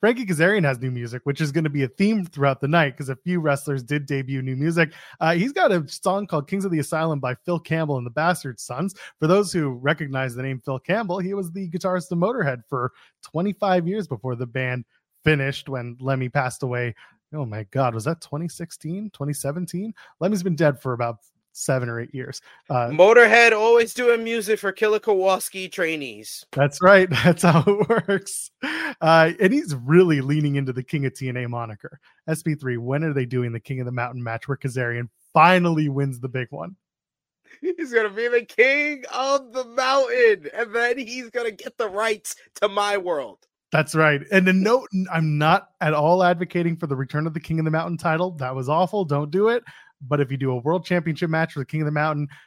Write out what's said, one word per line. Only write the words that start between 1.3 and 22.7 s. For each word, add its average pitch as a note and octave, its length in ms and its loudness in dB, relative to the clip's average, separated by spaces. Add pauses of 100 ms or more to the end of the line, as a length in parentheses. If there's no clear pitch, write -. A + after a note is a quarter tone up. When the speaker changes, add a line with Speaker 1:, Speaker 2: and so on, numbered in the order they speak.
Speaker 1:
is D3+ 120 -2
gonna D#3 180 0
be C#3+ 140 0
a B2 40 -2
theme G3+ 380 0
throughout C#3 340 0
the C#3 80 -2
night D3+ 280 2
'cause C3+ 120 -10
a C3 80 -4
few F3 240 -2
wrestlers C#3+ 420 -2
did C#3+ 220 -2
debut C3+ 380 -4
new C3 140 -4
music. E3 360 0 (280)
Uh, E3 140 2
he's G#3 180 0
got D#4 200 2
a E3 160 0
song G3 380 -2
called D3+ 220 -4
Kings E3 180 -4
of F#3+ 40 -2
the E3+ 80 0
Asylum D#3 420 -2
by B2+ 140 -4
Phil F3 260 -4
Campbell D#3+ 360 -2
and B2 100 -6
the A#2+ 40 -10
Bastard D3 500 -2
Sons. D#3 340 -8 (240)
For D#3 80 0
those F#3 260 2
who D3+ 180 0
recognize C3 640 -4
the B2 80 -8
name C3 180 -6
Phil C3+ 180 -6
Campbell, F#3+ 400 -2
he F#3 140 -4
was F#3+ 180 -6
the F#3 200 -8
guitarist F3+ 420 -4
of F3 60 -2
Motorhead F3 500 -2
for B2+ 240 -4 (300)
twenty-five F#3 680 0
years G3+ 180 -4
before B2 300 -6
the B2 100 -6
band B2+ 380 -6 (400)
finished C#3 460 0
when A#2+ 300 -8
Lemmy C3 280 -2
passed B2+ 340 -2
away. B2 320 -4 (380)
Oh D3+ 120 -6
my A2 200 -8
God, B2+ 300 0
was A2 120 -6
that E3 160 -4
twenty D#3+ 260 -8
sixteen, F3+ 640 -10
twenty C#3+ 240 -6
seventeen? F3 580 -6 (260)
Lemmy's F#3 240 0
been F3+ 140 -2
dead D3 240 2
for B2+ 140 -6
about A#2 240 -6 (340)
seven B2+ 360 -4
or A#2 120 -6
eight A#2+ 120 -12
years. C3 300 -12 (260)
Uh, A#2+ 200 0